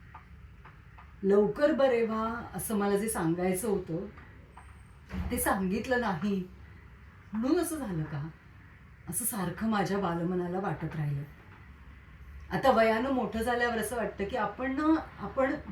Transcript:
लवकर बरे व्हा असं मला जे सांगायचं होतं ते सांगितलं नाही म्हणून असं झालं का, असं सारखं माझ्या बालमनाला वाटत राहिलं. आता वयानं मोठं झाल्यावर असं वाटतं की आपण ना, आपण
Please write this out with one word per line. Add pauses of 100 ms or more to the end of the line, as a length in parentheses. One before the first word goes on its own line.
(1200)
लवकर
बरे
व्हा (120)
असं
मला
जे
सांगायचं
होतं (1300)
ते
सांगितलं
नाही (840)
म्हणून
असं
झालं
का, (800)
असं
सारखं
माझ्या
बालमनाला
वाटत
राहिलं. (1300)
आता
वयानं
मोठं
झाल्यावर
असं
वाटतं
की
आपण
ना, (240)
आपण (180)